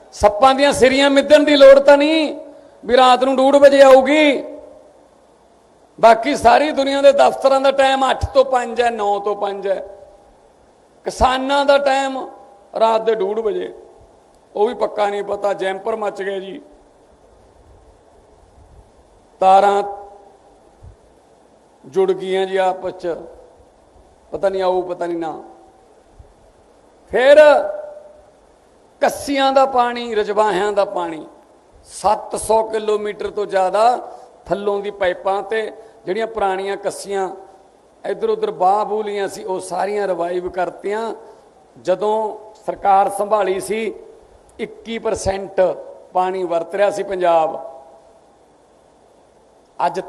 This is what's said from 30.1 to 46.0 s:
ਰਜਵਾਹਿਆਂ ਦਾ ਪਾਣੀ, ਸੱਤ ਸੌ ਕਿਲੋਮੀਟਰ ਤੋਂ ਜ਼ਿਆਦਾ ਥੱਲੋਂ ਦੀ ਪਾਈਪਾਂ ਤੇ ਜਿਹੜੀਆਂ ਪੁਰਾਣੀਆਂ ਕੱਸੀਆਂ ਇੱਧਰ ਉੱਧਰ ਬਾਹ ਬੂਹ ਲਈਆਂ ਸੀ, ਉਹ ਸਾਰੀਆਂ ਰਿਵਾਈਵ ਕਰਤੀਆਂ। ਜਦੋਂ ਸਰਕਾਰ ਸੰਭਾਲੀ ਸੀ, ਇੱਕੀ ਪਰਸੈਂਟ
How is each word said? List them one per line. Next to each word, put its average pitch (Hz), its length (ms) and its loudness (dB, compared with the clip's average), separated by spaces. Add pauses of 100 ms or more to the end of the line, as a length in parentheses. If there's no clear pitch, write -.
ਰਜਵਾਹਿਆਂ 208 580 0
ਦਾ 196 120 0
ਪਾਣੀ, 170 420 -8 (640)
ਸੱਤ - 460 -4
ਸੌ 220 320 0
ਕਿਲੋਮੀਟਰ 208 640 -6
ਤੋਂ 202 160 -6
ਜ਼ਿਆਦਾ 190 500 0 (500)
ਥੱਲੋਂ 202 360 -4
ਦੀ 202 80 -8
ਪਾਈਪਾਂ 196 520 -4
ਤੇ 214 280 -6 (340)
ਜਿਹੜੀਆਂ 208 220 -6
ਪੁਰਾਣੀਆਂ 196 500 -6
ਕੱਸੀਆਂ 196 520 -8 (760)
ਇੱਧਰ 202 240 -6
ਉੱਧਰ 208 240 -4
ਬਾਹ 196 320 0
ਬੂਹ 208 200 -4
ਲਈਆਂ 202 240 -6
ਸੀ, 202 160 -12
ਉਹ 185 160 -8
ਸਾਰੀਆਂ 196 480 -6
ਰਿਵਾਈਵ 180 420 -6
ਕਰਤੀਆਂ। 190 520 -8 (720)
ਜਦੋਂ 185 380 -4 (520)
ਸਰਕਾਰ 196 420 0 (100)
ਸੰਭਾਲੀ 202 420 -2
ਸੀ, 220 340 -6 (640)
ਇੱਕੀ 226 400 -12
ਪਰਸੈਂਟ 196 640 -6 (520)